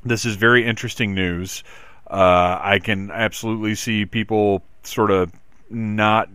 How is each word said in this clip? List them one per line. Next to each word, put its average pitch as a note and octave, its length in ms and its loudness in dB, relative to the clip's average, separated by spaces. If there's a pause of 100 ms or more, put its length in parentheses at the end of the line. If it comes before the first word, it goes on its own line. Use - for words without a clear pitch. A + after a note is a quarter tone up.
this A#2 200 -2
is A2+ 100 -2
very A#2 320 4
interesting A2+ 480 -4
news. F2+ 480 -4 (480)
Uh, F2+ 500 4
I G2 220 2
can G2 280 -4
absolutely A2 680 -4
see G#2+ 300 -2
people G#2 580 0 (180)
sort G#2+ 280 -2
of F#2 200 2 (400)
not G#2+ 640 0